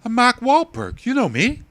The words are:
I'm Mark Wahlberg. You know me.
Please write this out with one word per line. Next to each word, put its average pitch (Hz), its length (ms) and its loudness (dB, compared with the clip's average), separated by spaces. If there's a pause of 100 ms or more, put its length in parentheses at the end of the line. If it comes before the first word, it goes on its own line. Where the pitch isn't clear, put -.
I'm 226 100 -4
Mark 240 260 2
Wahlberg. 262 640 -2
You 247 80 -2
know 262 160 0
me. 180 420 -2